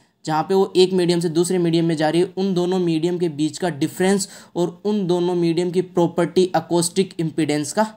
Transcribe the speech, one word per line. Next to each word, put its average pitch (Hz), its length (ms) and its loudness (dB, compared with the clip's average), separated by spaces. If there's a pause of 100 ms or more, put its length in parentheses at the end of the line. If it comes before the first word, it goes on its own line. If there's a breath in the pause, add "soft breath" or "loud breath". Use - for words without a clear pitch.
(240 soft breath)
जहाँ 156 180 -2
पे 190 120 -2
वो 190 220 2
एक 185 160 6
मीडियम 175 280 2
से 175 80 -2
दूसरे 170 300 0
मीडियम 170 260 2
में 165 120 0
जा 156 120 2
रही 160 120 2
है, 180 160 0
उन 196 180 0
दोनों 180 240 0
मीडियम 170 400 0
के 175 100 -2
बीच 147 300 -4
का 185 100 -2
डिफरेंस 185 600 -2 (280 loud breath)
और 175 280 -4
उन 208 220 -2
दोनों 175 280 0
मीडियम 170 360 0
की 180 100 -2
प्रॉपर्टी 175 760 0
अकॉस्टिक 170 680 -2
इम्पीडेंस 151 520 -2
का 214 140 0 (100)